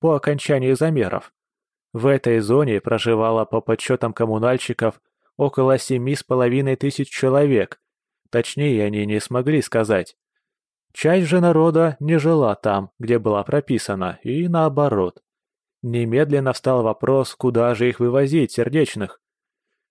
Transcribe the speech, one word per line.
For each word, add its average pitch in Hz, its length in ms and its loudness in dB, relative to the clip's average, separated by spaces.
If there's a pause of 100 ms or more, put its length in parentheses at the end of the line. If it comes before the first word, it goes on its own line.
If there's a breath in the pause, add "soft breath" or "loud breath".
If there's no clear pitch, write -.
по 165 140 2
окончании 139 580 0
замеров. 131 600 -2 (580)
В 117 140 -2
этой 127 340 2
зоне 113 400 2
проживало, 113 640 0
по 113 160 -2
подсчетам 113 540 -2
коммунальщиков, 117 880 -2 (340)
около 135 400 2
семи 127 380 -4
с - 80 -8
половиной 127 540 0
тысяч 139 340 -4
человек. 131 680 0 (520)
Точнее, 120 540 0
они 104 200 -2
не 104 160 -2
смогли 127 400 -2
сказать. 107 560 -2 (800)
Часть 175 320 2
же 175 140 2
народа 165 600 4
не 156 180 0
жила 143 360 2
там, 98 440 -2
где 117 200 0
была 104 260 0
прописана, 101 800 -4
и 156 260 -4
наоборот. 143 760 0 (600)
Немедленно 127 720 0
встал 127 280 0
вопрос, 127 520 0
куда 120 400 0
же 120 160 2
их 117 100 -10
вывозить, 135 520 0
сердечных. 120 680 -2 (720)